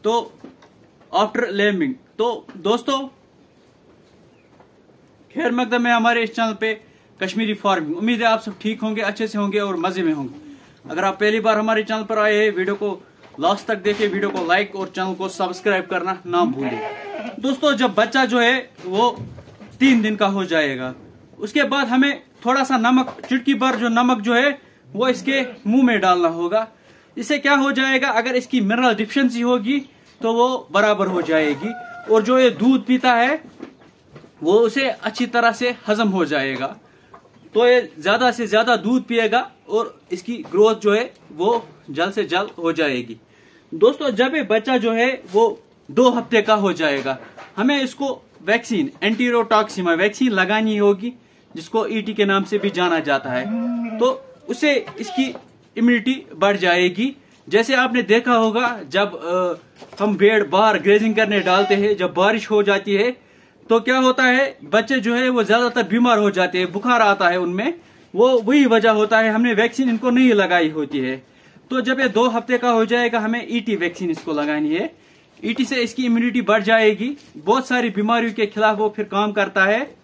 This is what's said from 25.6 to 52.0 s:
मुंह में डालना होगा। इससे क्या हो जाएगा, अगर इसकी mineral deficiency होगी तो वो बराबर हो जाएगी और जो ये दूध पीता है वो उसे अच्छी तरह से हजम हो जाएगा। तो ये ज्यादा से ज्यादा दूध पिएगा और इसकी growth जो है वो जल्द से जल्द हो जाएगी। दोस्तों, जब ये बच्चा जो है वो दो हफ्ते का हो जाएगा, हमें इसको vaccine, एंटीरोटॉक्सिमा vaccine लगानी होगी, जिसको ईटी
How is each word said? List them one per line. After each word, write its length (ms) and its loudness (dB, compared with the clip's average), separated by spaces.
मुंह 180 4
में 160 2
डालना 280 2
होगा। 400 -2
इससे 200 -2
क्या 160 2
हो 180 2
जाएगा, 360 0
अगर 280 0
इसकी 240 -2
mineral 340 2
deficiency 460 -2
होगी 400 0
तो 100 0
वो 400 0
बराबर 340 2
हो 160 -2
जाएगी 500 0
और 80 4
जो 160 2
ये 120 6
दूध 340 2
पीता 300 2
है 280 0
वो 100 2
उसे 380 2
अच्छी 360 -6
तरह 260 0
से 240 -4
हजम 200 0
हो 160 0
जाएगा। 520 -4
तो 120 4
ये 260 2
ज्यादा 280 2
से 160 -6
ज्यादा 300 2
दूध 260 0
पिएगा 500 -2
और 320 -4
इसकी 240 -8
growth 380 2
जो 200 0
है 200 -2
वो 360 -2
जल्द 220 -2
से 120 -4
जल्द 340 -2
हो 140 -2
जाएगी। 440 -2
दोस्तों, 360 2
जब 240 0
ये 80 0
बच्चा 340 0
जो 160 0
है 300 0
वो 300 2
दो 200 6
हफ्ते 320 0
का 120 2
हो 180 0
जाएगा, 460 -2
हमें 260 0
इसको 400 -6
vaccine, 460 -2
एंटीरोटॉक्सिमा 920 0
vaccine 380 0
लगानी 440 0
होगी, 360 0
जिसको 300 -4
ईटी 280 -4